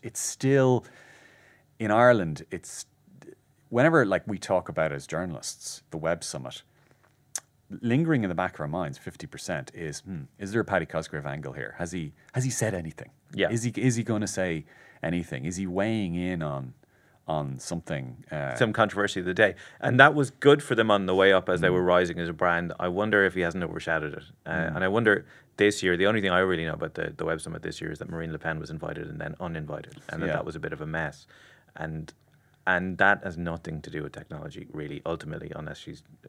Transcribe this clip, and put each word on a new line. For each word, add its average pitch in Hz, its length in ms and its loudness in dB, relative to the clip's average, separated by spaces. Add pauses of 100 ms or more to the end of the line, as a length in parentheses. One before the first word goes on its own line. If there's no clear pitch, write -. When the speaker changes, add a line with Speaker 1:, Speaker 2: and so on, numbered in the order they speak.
Speaker 1:
it's - 180 -10
still, 131 640 4 (960)
in 107 120 0
Ireland, 107 580 6
it's, - 360 -12 (840)
whenever, 139 380 6
like, 95 200 0
we 101 120 -4
talk 92 320 0
about 78 240 0
it - 20 -4
as 69 100 -10
journalists, - 840 -8
the 82 60 -10
Web 80 260 -2
Summit, 64 400 -12 (1200)
lingering 131 420 2
in 95 60 0
the 87 60 -2
back 92 180 0
of - 60 -14
our 76 80 -4
minds, 76 300 -6
fifty - 280 -14
percent 76 480 -8
is, 80 280 -10
"Hmm, 90 200 -10 (160)
is 98 140 -10
there 113 100 0
a - 40 -2
Paddy 87 200 0
Cosgrave 78 400 -6
angle 71 280 -8
here? 62 260 -10
Has 85 120 -6
he, 82 220 -6 (200)
has 131 100 -2
he 131 80 -2
said 107 240 -2
anything? 82 340 -10 (240)
Speaker 2:
Yeah. 95 160 2
Speaker 1:
Is 113 140 0
he, 120 120 -2
is 117 200 2
he 117 80 -2
gonna 107 240 -2
say 87 380 -2 (360)
anything? 80 440 -4
Is 85 120 -4
he 98 80 -4
weighing 98 500 -2
in 90 280 -2
on, 69 320 -6 (520)
on 73 300 -4
something? 69 760 -8
Uh, 69 240 -6
Speaker 2:
Some 113 160 2
controversy 101 480 0
of 180 60 -6
the 180 80 -2
day." 104 220 4 (260)
And 123 180 4
that 147 140 10
was 143 160 0
good 147 320 6
for 127 140 -2
them 110 160 4
on 101 160 4
the 92 80 2
way 95 180 8
up 92 160 4
as 90 100 2
they 92 100 4
Speaker 1:
Mm. 90 40 4
Speaker 2:
were 90 100 4
rising 90 360 4
as 85 100 -4
a 85 40 -6
brand. 85 460 0
I 90 80 -2
wonder 101 380 2
if 90 80 2
he 92 80 -2
hasn't 87 220 -2
overshadowed 80 500 -2
it. - 100 -12 (220)
Uh, 80 60 -8
Speaker 1:
Mm. 80 240 -2
Speaker 2:
and 90 80 0
I 92 40 2
wonder 107 380 4 (320)
this 101 240 4
year, 90 160 2
the 92 80 4
only 107 160 4
thing 95 80 0
I 90 100 4
really 90 260 2
know 78 80 -4
about 80 200 -6
the, 80 240 -6
the 82 80 -4
Web 80 160 -2
Summit 82 220 -10
this 82 180 -10
year 80 100 -6
is 78 60 -10
that 85 120 -12
Marine 82 220 -6
Le 78 60 -6
Pen 80 220 -6
was 76 100 -10
invited 80 380 -8
and 78 120 -12
then 78 200 -8
uninvited, 78 680 -10
and 82 120 -6
that 80 60 -2
Speaker 1:
Yeah. 78 60 -2
Speaker 2:
that 82 120 -4
was 80 100 -8
a 80 40 -10
bit 80 120 -8
of 76 100 -10
a 76 40 -10
mess. 78 400 -6 (500)
And, 80 380 -10 (540)
and 92 320 0
that 98 240 4
has 85 160 -8
nothing 82 420 -6
to 78 80 -16
do 78 140 -8
with 73 80 -10
technology, 78 600 -14
really, 73 320 -10
ultimately, 78 520 -8
unless 76 240 -10
she's, - 240 -16 (260)